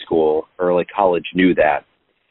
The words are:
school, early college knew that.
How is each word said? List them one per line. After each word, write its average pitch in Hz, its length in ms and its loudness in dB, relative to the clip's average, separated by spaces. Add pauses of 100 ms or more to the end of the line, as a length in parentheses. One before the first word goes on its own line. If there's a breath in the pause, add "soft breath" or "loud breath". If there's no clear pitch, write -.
school, 78 420 -2 (100)
early 90 280 -2
college 90 480 -2
knew 90 220 2
that. 76 280 0 (480)